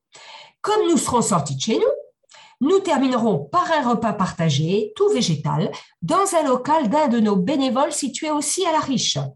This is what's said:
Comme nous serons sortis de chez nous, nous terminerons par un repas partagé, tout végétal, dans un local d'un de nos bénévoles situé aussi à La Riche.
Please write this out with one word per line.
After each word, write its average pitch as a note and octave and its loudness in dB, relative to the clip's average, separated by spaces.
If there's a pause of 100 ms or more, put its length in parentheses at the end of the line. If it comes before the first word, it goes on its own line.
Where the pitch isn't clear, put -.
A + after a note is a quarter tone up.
(600)
Comme G4+ 0
nous D4+ 4
serons A#3 0
sortis C#3+ -2
de - -10
chez A3+ -2
nous, - -4
nous F#4+ 4
terminerons B3+ 2
par F4 -2
un C#4+ 0
repas A3+ 0
partagé, E3+ 0
tout G4+ 2
végétal, D#3+ 0 (320)
dans F4 0
un D4+ 2
local C4 0
d'un D4+ 2
de A#3 2
nos G#3 2
bénévoles C4+ 0
situé - -6
aussi D4+ -2
à E4 0
La D#4 2
Riche. - -2 (180)